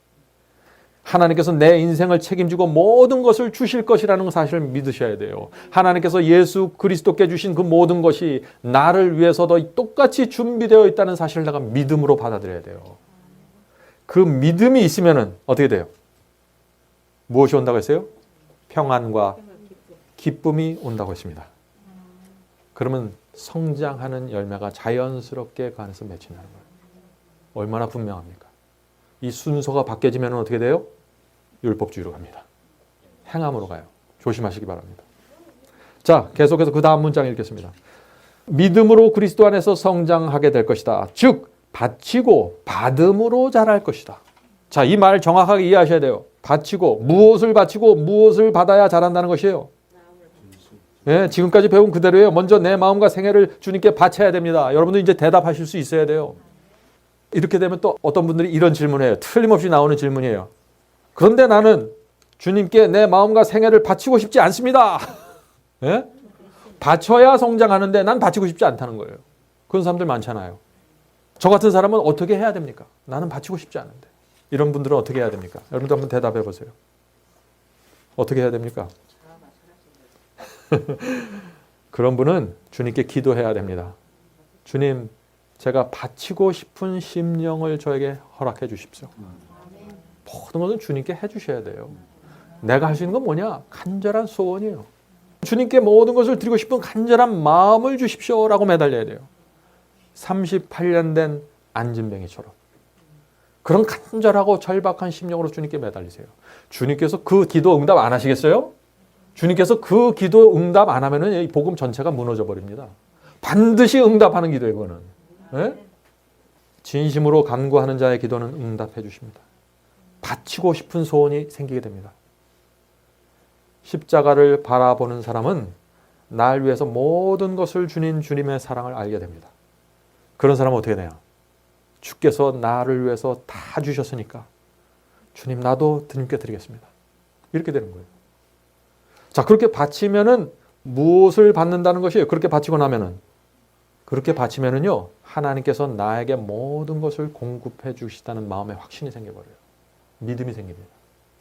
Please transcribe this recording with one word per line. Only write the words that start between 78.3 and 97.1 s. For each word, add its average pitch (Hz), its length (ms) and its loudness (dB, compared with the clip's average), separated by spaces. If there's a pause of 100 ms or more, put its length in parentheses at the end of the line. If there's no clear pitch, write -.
해야 123 100 -2
됩니까? 117 360 -10 (1800)
<laughs> 214 1200 -10
그런 123 260 -2
분은 131 380 -2 (160)
주님께 120 320 -6
기도해야 117 500 -4
됩니다. 92 400 -10 (720)
"주님, 135 460 -6 (480)
제가 127 320 -4
바치고 - 600 -6
싶은 185 480 -10
심령을 160 800 -6
저에게 139 380 -6 (220)
허락해 127 280 -8
주십시오." 110 420 -18 (1160)
모든 - 340 -14
것은 208 200 -6
주님께 139 340 -10
해 208 140 -14
주셔야 135 360 -10
돼요. 101 260 -18 (720)
내가 135 260 -2
할 156 80 -4
수 170 80 -10
있는 180 100 -8
건 262 100 -6
뭐냐? 180 460 -8
간절한 208 580 -8
소원이에요. 190 580 -8 (560)
"주님께 247 380 -2
모든 220 340 4
것을 247 260 0
드리고 226 180 -2
싶은 233 220 -4
간절한 226 640 0